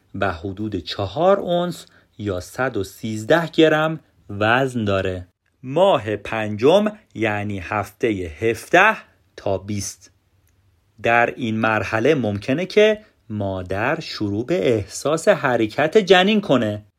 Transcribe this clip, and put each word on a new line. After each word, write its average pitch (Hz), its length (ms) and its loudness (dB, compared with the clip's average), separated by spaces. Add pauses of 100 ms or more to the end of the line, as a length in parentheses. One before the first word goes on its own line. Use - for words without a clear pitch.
(160)
و 98 180 -2
حدود 98 420 -8
چهار 156 640 -2
اونس 175 460 -4 (320)
یا 98 220 -4
صد 127 380 -6
و 98 60 -2
سیزده 117 720 -2
گرم 156 460 2 (300)
وزن 113 560 0
داره. 95 420 -2 (360)
ماه 135 520 2
پنجم 113 720 2 (300)
یعنی 104 440 -2
هفتهٔ 98 800 -4
هفده 170 580 2 (380)
تا 98 220 -4
بیست. 101 540 -10 (920)
در 117 320 2
این 110 220 -2
مرحله 110 580 0
ممکنه 131 500 -2
که 214 360 4 (280)
مادر 101 720 -4
شروع 107 460 -6
به 165 300 0
احساس 147 520 -2
حرکت 139 720 0
جنین 190 440 6
کنه. 107 440 0 (140)